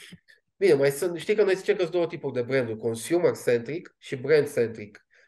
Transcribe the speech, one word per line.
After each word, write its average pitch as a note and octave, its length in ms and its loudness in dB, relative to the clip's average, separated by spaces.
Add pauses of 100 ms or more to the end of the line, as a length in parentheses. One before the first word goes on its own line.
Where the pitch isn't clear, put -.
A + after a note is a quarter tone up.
(560)
Bine, F#3 180 4
mai C#3 180 4
sunt, F3 260 -4
știi G#3 180 -2
că G#3 80 4
noi F#3+ 120 4
zicem F#3+ 200 -2
că - 60 -2
sunt E3 120 -2
două E3+ 140 0
tipuri D3 260 -8
de B2 80 -2
branduri, A#2+ 360 -2
consumer-centric B2 1200 -2
și - 180 -10
brand-centric. B2 880 -2 (220)